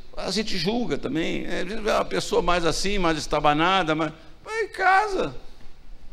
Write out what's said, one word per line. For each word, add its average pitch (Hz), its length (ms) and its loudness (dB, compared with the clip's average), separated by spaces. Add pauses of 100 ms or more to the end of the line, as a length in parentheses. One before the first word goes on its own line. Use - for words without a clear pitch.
(160)
a - 160 -4
gente 208 260 0
julga 185 400 0
também, 143 480 -2
é, - 160 -2
às - 60 -2
vezes 208 180 -4
é 226 80 2
uma - 120 2
pessoa 190 360 0
mais 175 240 2
assim, 190 320 2
mais 165 200 2
estabanada, 156 800 2
mas 156 180 -2 (300)
vai 440 200 -4
em 392 60 -4
casa. 381 680 2 (760)